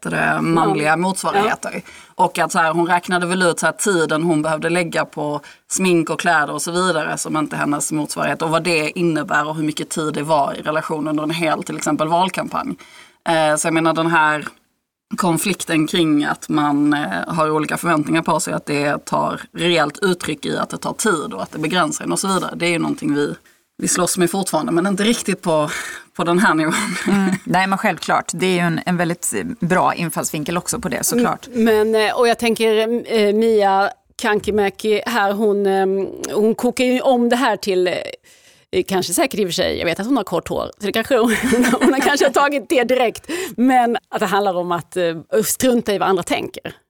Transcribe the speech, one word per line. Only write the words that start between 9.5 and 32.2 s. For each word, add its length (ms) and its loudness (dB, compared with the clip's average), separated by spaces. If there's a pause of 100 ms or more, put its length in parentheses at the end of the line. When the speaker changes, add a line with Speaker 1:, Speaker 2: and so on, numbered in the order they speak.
Speaker 1:
hur 80 -4
mycket 260 -4
tid 240 -4
det 100 -4
var 300 2
i 80 -10
relation 460 -4
under 160 -2
en 80 -2
hel, 320 -2
till 140 -8
exempel, 300 -2
valkampanj. 680 -2 (540)
Eh, 260 2
så 120 -2
jag 60 0
menar 200 2
den 140 0
här 400 2 (680)
konflikten 720 0
kring 380 2
att 240 -6
man, 440 2
eh, 140 -2 (200)
har 240 0
olika 260 -2
förväntningar 440 0
på 180 0
sig, 140 -4
att 120 -6
det 400 -2
tar 360 -2 (120)
rejält 480 0
uttryck 440 -2
i 120 -4
att 120 -4
det 80 -8
tar 160 -6
tid 400 -2
och 100 -8
att 80 -12
det 80 -10
begränsar 460 -2
en 60 -4
och 80 -2
så 80 -2
vidare. 280 -2
Det 100 -4
är 40 2
ju 100 0
någonting 360 -2
vi, 200 -2 (420)
vi 100 -4
slåss 300 0
med 140 4
fortfarande, 400 -2
men 160 2
inte 160 0
riktigt 380 0
på, 280 0 (460)
på 80 -4
den 160 2
här 140 6
nivån. 200 2 (340)
Speaker 3:
Mm. 360 2
Nej, 240 2
men 100 0
självklart. 560 -2
Det 120 -2
är 80 2
ju 60 2
en, 260 0
en 120 0
väldigt 360 -2 (260)
bra 360 2
infallsvinkel 600 -4
också 220 -4
på 100 -6
det, 160 -4
såklart. 420 0
Speaker 2:
Mm, 160 0 (280)
men, 160 2
eh, 120 0